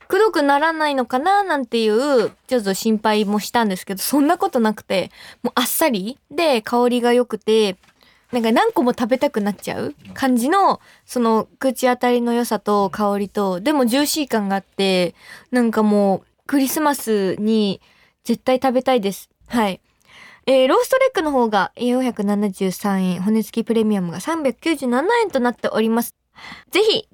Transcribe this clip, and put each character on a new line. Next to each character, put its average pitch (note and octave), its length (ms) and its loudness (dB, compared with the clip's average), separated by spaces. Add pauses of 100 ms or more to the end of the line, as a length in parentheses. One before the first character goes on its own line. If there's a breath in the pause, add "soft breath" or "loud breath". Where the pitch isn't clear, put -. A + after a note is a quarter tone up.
く F#4+ 120 0
ど G#4+ 120 4
く D#4 120 0
な C#4+ 160 2
ら D#4+ 120 0
な D#4 160 -2
い C#4+ 80 -2
の B3+ 100 -2
か B3+ 120 -4
な G4 260 0
な E4+ 140 -2
ん C4 80 -6
て A3+ 180 -2
い G#3+ 60 0
う、 A#3 420 2 (160)
ち B3+ 80 -2
ょ B3 40 2
っ G#3+ 40 -2
と G3 100 -2
心 A3 260 0
配 G#3+ 260 0
も G#3 140 -2
し - 120 -8
た A#3 140 0
ん G#3 40 -2
で F#3 60 -2
す - 100 -12
け F#3+ 100 -8
ど、 F#3+ 60 -10
そ - 180 0
ん C#4+ 80 4
な F4 100 2
こ G4 120 -2
と B3+ 100 -2
な A3 140 2
く - 100 -14
て、 - 280 -4 (300 loud breath)
も - 80 -4
う - 60 -4
あ B3 80 0
っ - 20 -2
さ D#4+ 240 0
り G#3+ 300 -4 (100)
で C#4+ 320 0
香 A#3+ 260 0
り A#3+ 140 0
が A#3+ 100 2
良 B3 140 4
く G#3+ 140 -8
て、 G#3+ 380 0 (540 soft breath)
な B3 80 -2
ん A3+ 40 0
か A3+ 80 2
何 G4+ 200 2
個 E4+ 120 0
も A#3+ 80 2
食 A#3+ 160 -4
べ B3+ 100 0
た C#4+ 120 0
く A3 120 -4
な G3+ 100 -2
っ F#3+ 40 -10
ち - 160 -12
ゃ - 80 -8
う C#4 160 -8 (180)
感 B3+ 240 0
じ A#3+ 120 0
の、 F4+ 300 2 (260 soft breath)
そ - 140 -6
の A3+ 280 2 (120)
口 B3+ 280 0
当 B3 100 2
た B3 140 0
り B3 100 2
の A#3+ 120 -2
良 A#3+ 120 0
さ G#3+ 140 -2
と G3+ 320 0
香 G3+ 260 0
り G3 120 -4
と、 F#3+ 300 -2
で C4+ 140 0
も C4+ 120 2
ジ A#3 120 0
ュ D4 60 2
ー - 20 0
シ D4+ 180 -4
ー B3+ 40 -6
感 G#3 200 -2
が G3 100 -2
あ - 20 -4
っ - 20 -6
て、 F#3 540 -2 (360 loud breath)
な B3 100 2
ん A3+ 100 2
か G#3+ 120 0
も G3+ 340 2
う - 100 -16 (180)
ク C#4 140 0
リ C4+ 80 2
ス D#4 120 -4
マ D4 160 0
ス G3+ 400 -2
に G#3 460 0 (420 soft breath)
絶 - 200 -4
対 B3+ 180 2
食 C4 120 2
べ B3+ 100 0
た C4 100 2
い B3 80 2
で F#3+ 100 -4
す。 - 180 -16 (180)
は A3 220 0
い。 F3+ 120 -8 (640 loud breath)
え C4 180 6
ー、 - 20 4
ロ D#4 80 4
ー B4 80 4
ス - 60 -6
ト C5 100 2
レ C5 120 4
ッ - 40 -20
グ F#4 80 0
の D4+ 80 -2
方 B3 180 2
が G3 260 0
四 B3 280 0
百 A#3 200 -4
七 G#3 280 0
十 F#3+ 180 -2
三 F#3+ 360 -2
円、 F3+ 180 -2
骨 A3 180 2
付 A3 220 -4
き - 20 -8
プ A#3 80 -2
レ A3+ 100 2
ミ G#3+ 140 2
ア F#3+ 40 -2
ム E3+ 100 -4
が E3 80 -10
三 D#4 240 -4
百 B3+ 160 -2
九 E4 160 0
十 C#4 100 -6
七 D4+ 360 0
円 G4+ 100 -2
と C4+ 80 0
な A#3+ 120 0
っ A#3 40 -14
て - 140 -6
お - 120 0
り A3 80 0
ま A3+ 140 0
す。 - 100 -10 (560 loud breath)
ぜ F#4+ 140 2
ひ、 - 300 0